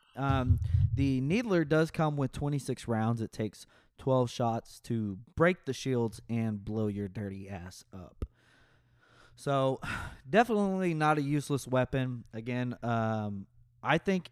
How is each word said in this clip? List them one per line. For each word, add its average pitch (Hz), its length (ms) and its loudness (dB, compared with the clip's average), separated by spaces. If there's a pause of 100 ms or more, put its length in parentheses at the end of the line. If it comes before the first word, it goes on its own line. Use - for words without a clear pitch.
(180)
Um, 131 420 2 (380)
the 135 240 2
Needler 180 440 2
does 156 280 2
come 151 240 0
with 139 160 0
twenty-six 143 560 -4
rounds. 113 320 2
It 110 120 -4
takes - 340 -6 (320)
twelve 127 320 2
shots 117 500 -4
to 107 380 -4 (180)
break 175 300 2
the 131 80 -4
shields 117 540 -2
and 110 360 -2
blow 107 240 -2
your 101 200 -4
dirty 98 400 -8
ass 90 440 -12
up. 87 320 -10 (1120)
So, 135 440 0 (240)
<sighs> - 240 -14
definitely 190 640 4
not 156 240 4
a 147 40 0
useless 143 460 0
weapon. 127 640 0
Again, 123 500 -4
um, 110 640 0 (380)
I 135 140 4
think 185 340 -2